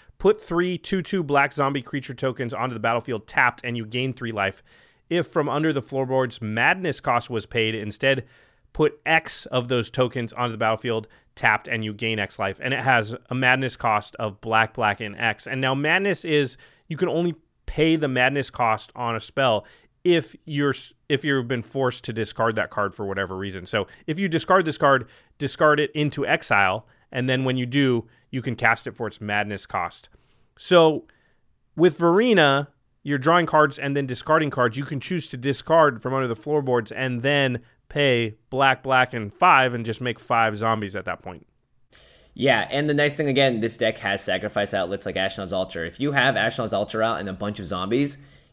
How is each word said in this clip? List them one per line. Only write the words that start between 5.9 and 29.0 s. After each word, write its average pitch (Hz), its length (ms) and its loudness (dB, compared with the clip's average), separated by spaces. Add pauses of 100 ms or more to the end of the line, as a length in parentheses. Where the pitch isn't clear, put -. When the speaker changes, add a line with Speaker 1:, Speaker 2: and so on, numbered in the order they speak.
Speaker 1:
Madness 135 580 0
cost 120 300 0
was 110 160 -4
paid, 110 280 -2
instead 113 520 -2 (480)
put 151 320 0
X 160 400 0
of 123 220 -2
those 120 220 0
tokens 123 440 -2
onto 120 180 -4
the 107 60 -10
battlefield 110 500 -2 (260)
tapped, 107 340 2
and 113 160 -4
you 107 100 -8
gain 113 240 -4
X 98 200 -4
life. 98 240 -4
And 127 120 -2
it 127 60 -4
has 117 340 2 (160)
a 123 40 -6
Madness 127 420 2
cost 107 400 0
of 107 260 -6
black, 110 320 2
black, 104 260 0
and 104 160 -10
X. 113 300 -2
And 131 140 -6
now 135 140 0
Madness 170 520 0
is, 147 320 0 (280)
you 151 120 -10
can 180 100 0
only 165 260 -2 (300)
pay 160 320 2
the 151 120 0
Madness 131 420 0
cost 110 440 -2
on 117 220 -4
a 110 40 -4
spell 117 440 0 (400)
if 170 400 2
you're 143 260 0
s-, - 240 -8 (140)
if 139 160 0
you've 135 240 0
been 120 140 -2
forced 131 420 -2
to 123 80 -8
discard 113 440 -2
that 104 140 -2
card 101 240 -4
for 104 100 -10
whatever 95 320 -4
reason. 95 300 -10
So 104 200 -2 (200)
if 156 120 -4
you 196 100 0
discard 180 360 2
this 156 140 -6
card, 139 300 4 (300)
discard 151 420 2
it 151 140 0
into 147 320 -2
exile, 101 600 2 (240)
and 127 180 -4
then 131 160 0
when 131 120 0
you 123 100 -4
do, 123 400 2 (240)
you 127 120 -6
can 120 120 -4
cast 113 320 2
it 107 100 -10
for 113 120 -6